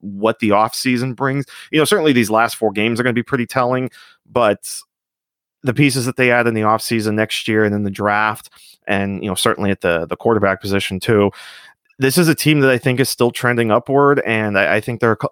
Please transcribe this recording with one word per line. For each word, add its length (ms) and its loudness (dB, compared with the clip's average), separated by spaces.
what 400 -4
the 100 0
offseason 640 0
brings. 300 -4
You 60 2
know, 80 4
certainly 260 2
these 160 2
last 280 0
four 140 0
games 300 0
are 20 0
gonna 120 0
be 80 -2
pretty 240 -4
telling, 420 -2
but 520 -2
the 100 -2
pieces 320 0
that 140 -6
they 120 2
add 160 2
in 60 0
the 80 -2
offseason 540 -2
next 340 -2
year 160 2
and 100 0
in 100 -2
the 60 -4
draft, 600 -2
and, 360 -4
you 80 -4
know, 40 -4
certainly 360 -2
at 100 -4
the, 240 0
the 120 -8
quarterback 440 0
position 400 -4
too, 300 2
this 200 0
is 100 4
a 60 4
team 260 2
that 100 4
I 60 4
think 240 0
is 80 0
still 220 0
trending 400 0
upward, 560 2
and 320 0
I, 160 2
I 80 0
think 180 -8
they're 160 2